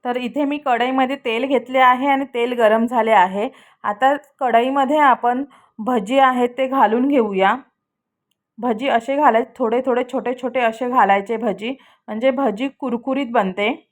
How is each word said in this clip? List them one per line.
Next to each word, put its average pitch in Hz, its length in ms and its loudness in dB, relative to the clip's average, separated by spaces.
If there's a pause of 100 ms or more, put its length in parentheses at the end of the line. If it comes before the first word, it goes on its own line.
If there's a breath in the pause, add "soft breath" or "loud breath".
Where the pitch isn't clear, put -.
तर 247 120 -4
इथे 247 280 -4
मी 294 140 -4
कढईमध्ये 262 580 -2
तेल 240 300 -4
घेतले 254 320 -2
आहे 254 300 4
आणि 269 160 0 (100)
तेल 240 180 -2
गरम 226 340 2
झाले 226 260 0
आहे. 196 360 2 (360 soft breath)
आता 254 300 2 (260)
कढईमध्ये 262 580 2
आपण 247 460 2 (340 soft breath)
भजी 226 420 -2
आहेत 247 380 2
ते 262 100 0
घालून 254 400 2
घेऊया. 208 460 2 (1040)
भजी 240 300 -4
असे 233 280 -2
घालायचे, 247 400 2
थोडे 240 300 -2
थोडे 247 260 -2
छोटे 240 300 -6
छोटे 254 180 -4
असे 226 280 -2
घालायचे 202 500 0
भजी, 214 360 -6 (340 soft breath)
म्हणजे 220 240 -2
भजी 247 380 -4
कुरकुरीत 262 600 -6
बनते. 208 380 -2 (220)